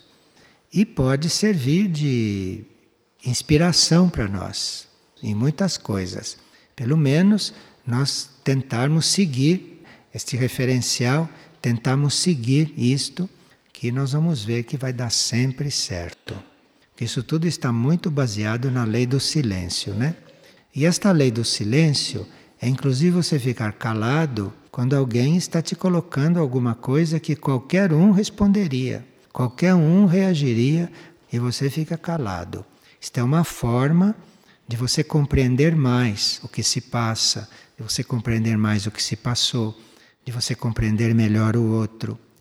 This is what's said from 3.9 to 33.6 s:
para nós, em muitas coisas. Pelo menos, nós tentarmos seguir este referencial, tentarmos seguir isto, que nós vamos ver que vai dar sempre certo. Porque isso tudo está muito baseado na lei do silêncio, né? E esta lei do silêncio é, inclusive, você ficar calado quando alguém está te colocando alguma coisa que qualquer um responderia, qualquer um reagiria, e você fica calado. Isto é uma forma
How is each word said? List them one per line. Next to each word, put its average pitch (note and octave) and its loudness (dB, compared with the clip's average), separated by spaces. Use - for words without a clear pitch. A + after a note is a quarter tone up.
para A#2+ -2
nós, F#2+ -8
em A2 -2
muitas D#3 -2
coisas. G2 -6
Pelo B2+ 0
menos, E3 2
nós B2+ -2
tentarmos C3+ 0
seguir D#3 0
este - -8
referencial, B2+ 0
tentarmos C3 0
seguir D3 0
isto, C3+ -2
que - -6
nós C3+ -2
vamos D3+ 0
ver A#2 -2
que D3 -8
vai C3 -6
dar B2 -6
sempre B2+ -2
certo. - -8
Porque - -8
isso B2 -4
tudo D#3+ -2
está C3+ -2
muito D3 0
baseado A#2+ -2
na B2+ -2
lei A2+ 0
do C3+ 0
silêncio, G2+ -4
né? C3+ -2
E C#3 0
esta F3+ 2
lei C#3+ 4
do A2+ -2
silêncio A#2 0
é, A#2+ -2
inclusive, C3+ 2
você E3+ 0
ficar A2+ -2
calado A#2 -2
quando C3 0
alguém C3+ 2
está E3+ -2
te D#3+ -6
colocando E3+ 0
alguma B2 0
coisa D#3 0
que D3 -4
qualquer D#3+ 0
um F3+ 6
responderia, F3+ 0
qualquer E3+ 2
um F3 6
reagiria, D#3 2
e A#2+ -2
você B2 -2
fica D#3 -4
calado. F#2+ -6
Isto - -10
é - 2
uma D3+ 2
forma D3 2